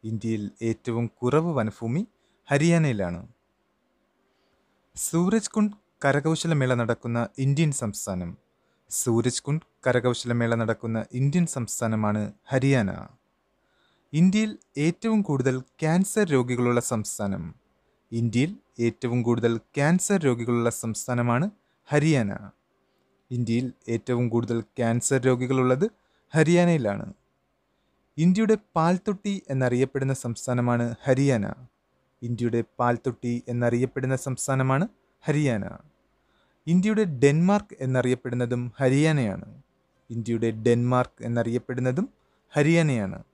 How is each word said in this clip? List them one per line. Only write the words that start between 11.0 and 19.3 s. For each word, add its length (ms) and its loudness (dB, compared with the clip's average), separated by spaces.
ഇന്ത്യൻ 320 0
സംസ്ഥാനമാണ് 880 -2
ഹരിയാന. 600 0
ഇന്ത്യയിൽ 440 2
ഏറ്റവും 440 0
കൂടുതൽ 380 0
ക്യാൻസർ 640 0
രോഗികളുള്ള 560 2
സംസ്ഥാനം. 760 -6
ഇന്ത്യയിൽ 460 -2
ഏറ്റവും 420 -2
കൂടുതൽ 360 0